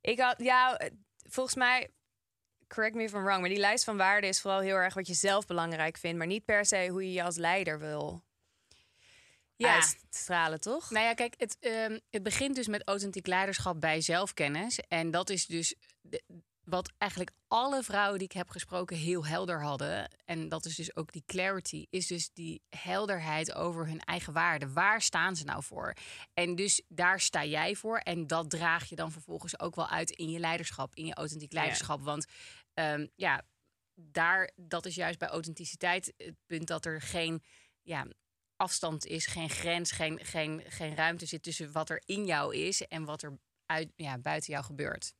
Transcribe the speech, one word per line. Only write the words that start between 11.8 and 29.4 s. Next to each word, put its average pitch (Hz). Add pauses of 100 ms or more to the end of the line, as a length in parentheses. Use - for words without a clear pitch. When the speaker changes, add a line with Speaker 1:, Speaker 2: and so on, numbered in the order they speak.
Speaker 2:
het 202
begint 269
dus 247
met 208
authentiek 196
leiderschap 185
bij 160
zelfkennis. 170
En 165
dat 175
is 185
dus 165 (260)
de, - (400)
wat 180
eigenlijk 180 (160)
alle 262
vrouwen 202
die 190
ik -
heb 180
gesproken 180
heel 165
helder 165
hadden. 139 (160)
En 160
dat 160
is 160
dus 165
ook 160
die 151
clarity, 185
is 185
dus 170
die 165
helderheid 180
over 165
hun 160
eigen 170
waarden. 151
Waar 202
staan 180
ze 156
nou 143
voor? - (400)
En 175
dus 190
daar 180
sta 160
jij 156
voor. 220
En 170
dat 160
draag 165
je 170
dan 160
vervolgens 165